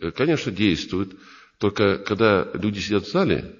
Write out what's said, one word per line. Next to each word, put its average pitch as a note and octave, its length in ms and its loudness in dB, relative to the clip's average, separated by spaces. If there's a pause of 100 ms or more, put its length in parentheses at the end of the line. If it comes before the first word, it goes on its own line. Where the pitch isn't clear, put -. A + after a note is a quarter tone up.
э, E2 100 -4
конечно, C#3+ 400 -2
действует. F#2+ 680 -2 (400)
Только G2+ 400 2
когда G#2 560 2
люди G2+ 260 -2
сидят G2+ 260 -2
в - 60 -14
зале A2+ 480 0